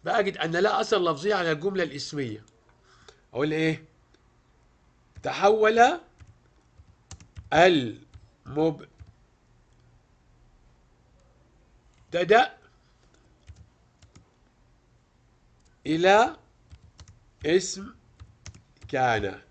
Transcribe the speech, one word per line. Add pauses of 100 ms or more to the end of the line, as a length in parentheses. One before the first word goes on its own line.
بأجد
أن
لا
أثر
لفظي
على
الجملة
الاسمية. (880)
أقول
إيه؟ (1400)
تحول (1500)
المبتدأ (4000)
إلى (1080)
اسم (920)
كان